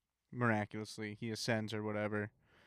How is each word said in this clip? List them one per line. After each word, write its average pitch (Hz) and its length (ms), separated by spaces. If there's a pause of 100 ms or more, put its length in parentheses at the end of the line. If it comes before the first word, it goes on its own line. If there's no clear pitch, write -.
(320)
miraculously. 107 880
He 117 120
ascends 107 420
or 107 80
whatever. 107 480 (380)